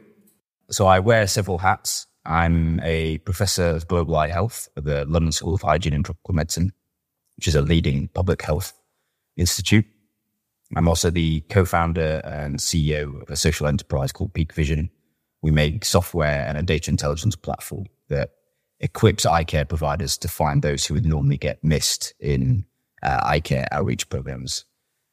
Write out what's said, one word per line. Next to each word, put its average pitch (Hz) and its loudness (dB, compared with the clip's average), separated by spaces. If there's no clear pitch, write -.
So - 2
I 92 8
wear 110 4
several 92 0
hats. - -2
I'm 82 2
a 80 -2
professor 92 0
of 80 -2
global 82 0
eye 76 2
health 87 -4
at 73 -8
the 71 -2
London 80 2
School 85 -2
of - -2
Hygiene 78 2
and 71 0
Tropical - -6
Medicine, 80 -2
which - -8
is 80 4
a 71 4
leading 73 2
public 87 -2
health 78 -4
institute. - 2
I'm 85 4
also 85 2
the 80 2
co-founder 85 2
and 73 -6
C 76 0
E 76 0
O 73 -4
of - -16
a 71 -6
social 76 0
enterprise 69 -2
called 95 -6
Peak 80 -2
Vision. 78 0
We 78 0
make 76 2
software 76 0
and 76 -4
a 76 -4
data 78 -2
intelligence 76 0
platform - -10
that 69 -2
equips - 0
eye 82 2
care 78 0
providers 73 -2
to - -8
find 73 0
those 71 0
who - -4
would 73 2
normally 71 2
get - -4
missed - 0
in, 71 0
uh, - 0
eye - 2
care - -2
outreach 78 -2
programs. 65 -8